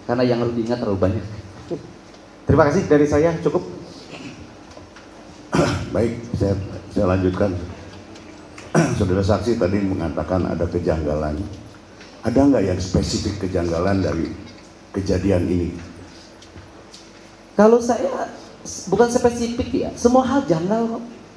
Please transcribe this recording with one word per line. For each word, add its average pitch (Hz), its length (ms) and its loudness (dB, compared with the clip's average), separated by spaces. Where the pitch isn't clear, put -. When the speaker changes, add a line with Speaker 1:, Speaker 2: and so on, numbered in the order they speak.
Speaker 1:
karena 120 160 0
yang 120 160 2
harus 120 160 0
diingat 120 240 -2
terlalu 95 320 0
banyak. 90 140 -4
Speaker 2:
Terima 147 240 6
kasih, 185 160 0
dari 147 160 6
saya 151 400 2
cukup. 165 240 0
Speaker 3:
<clears throat> - 440 0
Baik, 113 280 0
saya, 98 160 2
saya 98 160 2
lanjutkan. 92 400 2
<clears throat> 143 240 2
Saudara 95 240 2
saksi 101 400 2
tadi 98 240 2
mengatakan 85 640 -2
ada 82 160 -2
kejanggalan. 78 720 -2
Ada 120 160 2
nggak 135 320 6
yang 90 80 0
spesifik - 640 -2
kejanggalan 90 560 0
dari 80 320 -2
kejadian 92 480 2
ini? 87 320 0
Speaker 1:
Kalau 233 240 8
saya, - 480 -2
s-, - 240 -12
bukan 226 240 4
spesifik 233 640 0
ya, - 140 0
semua 254 240 6
hal 277 240 0
janggal 190 400 0
kok. 226 160 -6